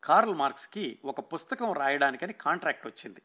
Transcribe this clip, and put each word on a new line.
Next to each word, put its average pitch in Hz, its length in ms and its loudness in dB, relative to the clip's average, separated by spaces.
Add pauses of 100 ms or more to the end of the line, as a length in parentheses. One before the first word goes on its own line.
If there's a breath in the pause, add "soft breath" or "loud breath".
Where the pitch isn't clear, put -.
కార్ల్ 202 320 4
మార్క్స్కి 139 680 -4
ఒక 139 140 -6
పుస్తకం 214 540 -6
రాయడానికని 143 600 2
కాంట్రాక్ట్ 156 540 -2
వచ్చింది. - 380 -14